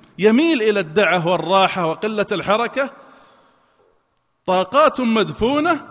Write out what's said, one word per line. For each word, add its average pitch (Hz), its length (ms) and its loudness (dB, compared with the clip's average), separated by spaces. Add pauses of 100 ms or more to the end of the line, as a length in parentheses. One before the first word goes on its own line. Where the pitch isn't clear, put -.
(200)
يميل 247 420 2
إلى 214 180 0
الدعة 170 480 0
والراحة 180 580 0
وقلة 202 460 -4
الحركة، 220 600 -2 (1500)
طاقات 185 560 0
مدفونة، 240 880 0